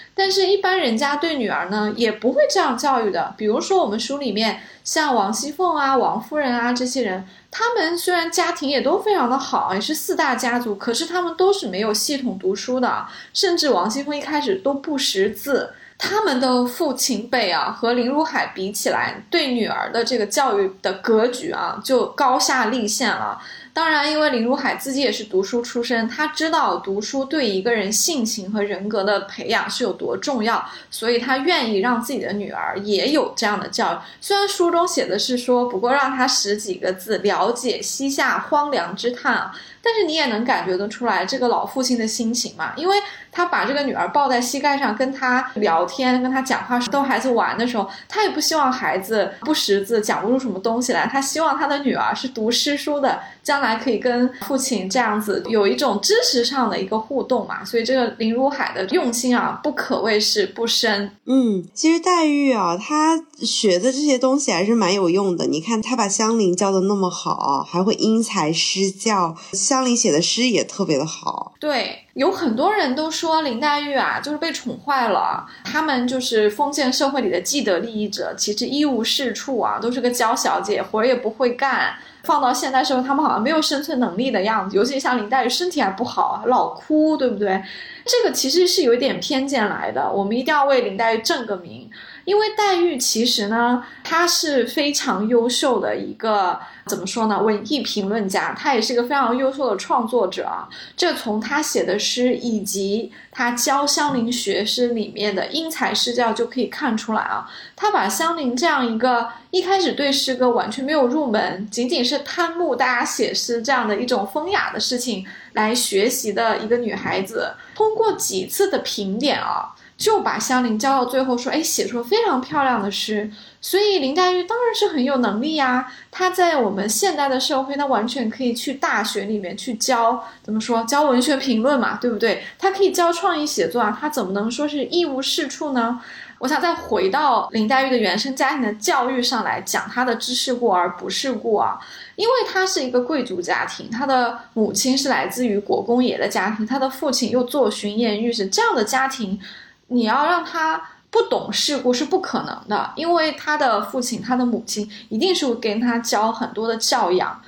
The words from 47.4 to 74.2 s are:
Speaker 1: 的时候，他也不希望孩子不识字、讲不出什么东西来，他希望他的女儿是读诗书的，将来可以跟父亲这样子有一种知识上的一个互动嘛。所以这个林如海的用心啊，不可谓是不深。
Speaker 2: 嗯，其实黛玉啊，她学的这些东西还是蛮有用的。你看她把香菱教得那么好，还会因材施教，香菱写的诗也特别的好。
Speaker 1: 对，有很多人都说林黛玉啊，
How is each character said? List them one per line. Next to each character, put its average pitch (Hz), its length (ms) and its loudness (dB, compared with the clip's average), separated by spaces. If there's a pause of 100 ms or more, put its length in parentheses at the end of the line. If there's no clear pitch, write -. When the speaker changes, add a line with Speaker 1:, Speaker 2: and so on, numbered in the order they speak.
Speaker 1:
的 233 80 0
时 247 100 -2
候， 202 100 0 (220)
他 427 140 0
也 392 80 4
不 311 100 -4
希 320 140 0
望 277 180 4
孩 185 260 -2
子 196 320 0 (100)
不 208 120 0
识 196 300 2
字、 214 180 0
讲 208 220 0
不 208 80 2
出 262 80 4
什 254 100 -4
么 185 100 -4
东 226 220 0
西 247 140 0
来， 160 120 0
他 277 140 0
希 277 200 -2
望 302 180 2
他 302 80 -2
的 285 140 0
女 262 120 0
儿 117 220 0
是 - 140 -6
读 226 220 -2
诗 285 280 0
书 285 200 -2
的， 247 220 2 (220)
将 277 180 0
来 226 160 0
可 226 140 -2
以 208 80 2
跟 247 420 2
父 - 160 -2
亲 208 320 -2
这 220 100 0
样 214 220 2
子 208 280 0
有 214 180 4
一 240 100 2
种 233 240 0
知 - 140 2 (100)
识 - 180 2
上 247 280 0
的 175 100 -2
一 190 60 -4
个 214 120 0
互 247 240 -4
动 220 240 0
嘛。 - 160 -8
所 214 160 -2
以 233 60 0
这 247 100 0
个 254 120 2 (100)
林 220 160 0
如 254 160 2
海 269 240 -4
的 - 140 -4
用 269 260 0
心 247 240 2
啊， 185 260 0
不 302 100 -2
可 - 280 -2
谓 214 180 4
是 208 280 0
不 233 200 -4
深。 202 440 0 (160)
Speaker 2:
嗯， 233 360 4 (120)
其 320 180 4
实 330 80 2
黛 339 240 4
玉 285 300 4
啊， 180 240 0
她 311 440 2 (220)
学 190 340 2
的 240 140 2
这 262 60 -4
些 285 200 4
东 262 200 4
西 294 120 -2
还 180 140 2
是 220 100 4
蛮 196 200 4
有 190 160 4
用 190 260 2
的。 - 100 0
你 139 140 0
看 214 220 -2
她 226 120 -4
把 226 140 2
香 220 300 0
菱 185 180 4
教 196 160 2
得 190 100 2
那 196 120 2
么 190 160 0
好， 139 520 -2
还 170 200 -2
会 208 120 2
因 220 280 2
材 185 280 -2
施 190 400 0
教， 190 460 -2 (160)
香 262 320 0
菱 247 100 2
写 226 160 2
的 151 120 4
诗 226 220 0
也 190 200 2
特 - 220 -6
别 160 100 2
的 131 80 0
好。 - 560 -8
Speaker 1:
对， 262 540 -4
有 269 160 2
很 320 240 0
多 311 180 2
人 320 220 0
都 311 160 -2
说 320 320 0
林 254 160 -2
黛 294 220 0
玉 285 140 -4
啊， 170 280 0